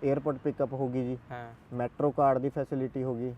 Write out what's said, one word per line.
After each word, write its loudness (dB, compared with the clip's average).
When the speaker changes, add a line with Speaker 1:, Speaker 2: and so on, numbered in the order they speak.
Speaker 1:
에ਅਰਪੋਰਟ 2
ਪਿਕਅਪ -2
ਹੋਗੀ 0
ਜੀ। -2
Speaker 2:
ਹਾਂ। -12
Speaker 1:
ਮੈਟਰੋ 0
ਕਾਰਡ 6
ਦੀ 0
ਫੈਸਿਲਿਟੀ -2
ਹੋਗੀ -2